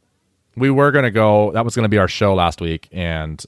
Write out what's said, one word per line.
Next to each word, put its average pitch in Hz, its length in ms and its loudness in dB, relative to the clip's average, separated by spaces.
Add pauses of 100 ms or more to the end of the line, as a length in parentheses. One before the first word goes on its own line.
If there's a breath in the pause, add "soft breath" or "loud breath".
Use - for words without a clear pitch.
(560)
we 131 160 0
were 143 200 2
gonna 131 200 0
go, 104 400 2
that 113 120 -2
was 117 120 -6
gonna 113 140 0
be 104 100 2
our 92 80 2
show 101 260 0
last 87 280 0
week, 82 300 -6
and, 80 560 -8